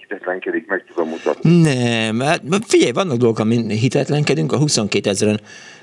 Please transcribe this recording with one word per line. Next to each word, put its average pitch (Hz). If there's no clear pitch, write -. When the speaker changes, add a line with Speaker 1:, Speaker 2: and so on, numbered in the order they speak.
Speaker 1:
hitetlenkedik, 90
meg 98
tudom 82
mutatni. 80
Speaker 2:
Nem, 120
hát 151
figyelj, 196
vannak 160
dolgok, 117
amin 113
hitetlenkedünk, 143
a 104
huszonkétezren, 107